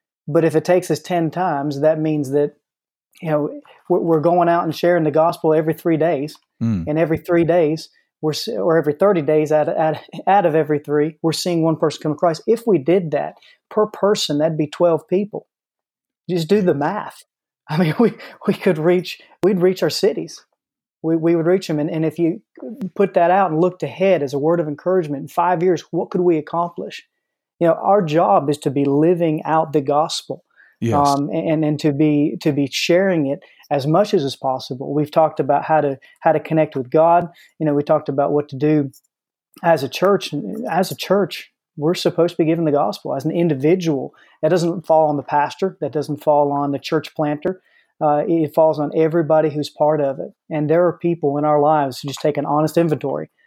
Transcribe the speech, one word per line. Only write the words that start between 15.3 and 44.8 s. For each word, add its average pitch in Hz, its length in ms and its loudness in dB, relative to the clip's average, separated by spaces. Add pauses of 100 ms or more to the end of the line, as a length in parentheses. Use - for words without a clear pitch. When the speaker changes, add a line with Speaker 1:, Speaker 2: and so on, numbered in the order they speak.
Speaker 1:
Just 165 200 -2
do 202 140 2
the 180 120 2
math. 151 500 -6 (220)
<laughs> - 240 -20
I 151 80 -4
mean, 156 220 2
we, 226 140 4 (340)
we 202 80 2
could 180 240 0
reach, 180 420 0 (220)
we'd 185 180 2
reach 185 220 2
our 156 60 2
cities. - 540 -4 (580)
We, 160 160 0
we 165 180 2
would 160 100 0
reach 190 220 0
them. 156 120 -2
And, 156 100 -2
and 160 160 -2
if 156 120 -4
you 170 240 -2 (540)
put 196 180 0
that 175 180 4
out 185 200 2
and 156 80 0
looked 180 240 -2
ahead 160 400 0
as 135 100 -4
a 143 60 -2
word 165 200 0
of 156 80 -2
encouragement, 151 540 -2
in 156 60 -12
five 170 340 0
years, 175 200 2 (100)
what 170 180 -4
could 180 120 -2
we 175 160 2
accomplish? - 680 -8 (540)
You 170 80 2
know, 165 60 4
our 202 280 2
job 170 480 2
is 143 100 0
to 151 120 -2
be 139 140 0
living 156 580 2
out 160 300 0
the 151 80 2
gospel. 143 640 -2 (380)
Speaker 2:
Yes. 117 140 0 (120)
Speaker 1:
Um, 143 220 0
and, 160 340 -2
and 151 160 0
to 151 140 0
be, 147 480 2
to 160 100 0
be 139 180 0
sharing 175 580 0
it 139 120 -4 (320)
as 143 160 -2
much 185 260 2
as 160 120 2
is 131 100 -6
possible. 135 580 -6
We've 147 180 -2
talked 156 280 2
about 143 240 0
how 156 180 2
to, 139 160 -2 (220)
how 165 140 2
to 151 80 0
connect 156 340 0
with 123 140 -6
God. 165 400 4 (300)
You 160 60 -2
know, 147 80 0
we 143 100 0
talked 151 260 0
about 143 240 0
what 147 160 -2
to 135 80 -10
do 147 340 0 (720)
as 165 200 2
a 127 60 -4
church. 190 440 0
And 143 360 -8
as 175 220 -2
a 139 40 -10
church, - 560 -2 (260)
we're 160 180 0
supposed 170 400 0
to 170 80 2
be - 40 -2
giving 165 180 0
the 151 60 0
gospel 143 440 -2
as 135 100 -4
an 160 60 -4
individual. 160 840 0 (280)
That 156 80 2
doesn't 170 360 0